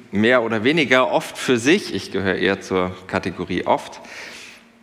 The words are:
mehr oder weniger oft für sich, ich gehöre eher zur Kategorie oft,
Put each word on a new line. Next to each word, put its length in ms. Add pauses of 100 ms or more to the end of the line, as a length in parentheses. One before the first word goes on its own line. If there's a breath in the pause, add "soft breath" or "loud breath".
(100)
mehr 320
oder 220
weniger 480
oft 240
für 220
sich, 360
ich 180
gehöre 240
eher 260
zur 340 (120)
Kategorie 580
oft, 340 (840 loud breath)